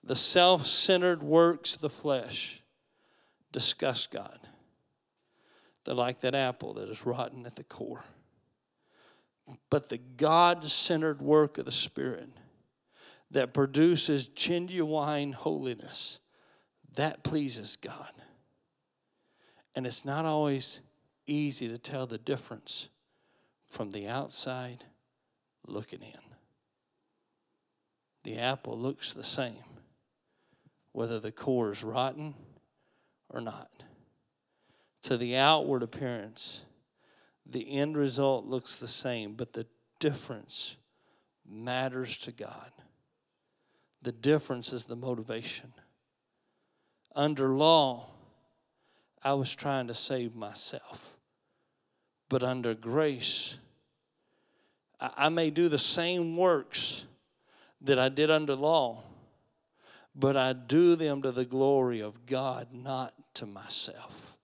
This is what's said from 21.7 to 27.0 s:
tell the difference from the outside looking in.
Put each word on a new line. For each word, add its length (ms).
tell 300
the 100
difference 720
from 220
the 160
outside 760
looking 340
in. 180